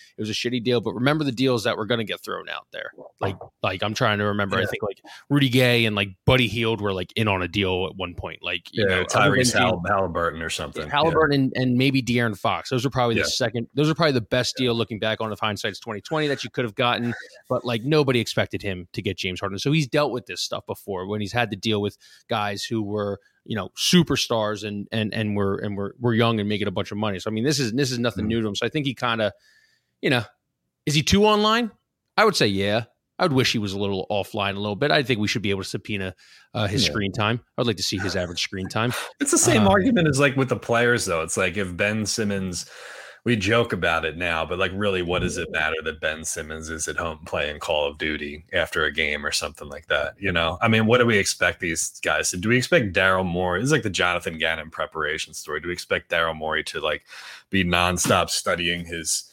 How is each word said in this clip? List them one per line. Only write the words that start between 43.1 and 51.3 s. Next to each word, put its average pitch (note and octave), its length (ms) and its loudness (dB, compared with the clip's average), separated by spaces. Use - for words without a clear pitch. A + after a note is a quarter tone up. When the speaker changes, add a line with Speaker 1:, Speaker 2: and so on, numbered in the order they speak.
Speaker 2:
we A#2+ 140 2
joke A2+ 360 2
about E2 320 0
it D#2 120 -4
now, E2+ 280 0
but, F2 140 -4
like, F#2 160 0
really, G2 260 0
what F2 200 0
does F2 180 -2
it E2+ 140 -6
matter D#2+ 320 0
that D#2 160 -6
Ben D#2+ 240 -4
Simmons D#2+ 460 -8
is D#2+ 180 -6
at D#2 80 -6
home E2 280 -6
playing D2 360 -4
Call D2+ 260 0
of D2 120 -6
Duty D2+ 540 -6
after E2 320 0
a D2+ 80 0
game D2 320 -2
or D2+ 60 -2
something D2 380 -6
like D2 180 -14
that? C#2+ 320 -2
You G2 140 -2
know, E2+ 280 0
I A#2 60 2
mean, A2 200 4
what A#2+ 120 6
do A#2+ 80 6
we A2+ 100 4
expect F2+ 440 0